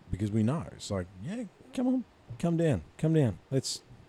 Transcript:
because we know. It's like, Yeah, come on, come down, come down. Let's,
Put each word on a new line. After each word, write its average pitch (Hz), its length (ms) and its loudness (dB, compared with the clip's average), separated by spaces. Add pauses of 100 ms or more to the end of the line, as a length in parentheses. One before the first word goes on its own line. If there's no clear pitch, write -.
because 95 220 -2
we 110 120 2
know. 131 300 0
It's - 180 -12
like, 92 160 -2 (160)
Yeah, 208 200 -6 (300)
come 254 140 0
on, 254 160 2 (360)
come 170 180 2
down, 156 240 2 (160)
come 160 160 2
down. 131 260 4 (100)
Let's, - 320 -2 (280)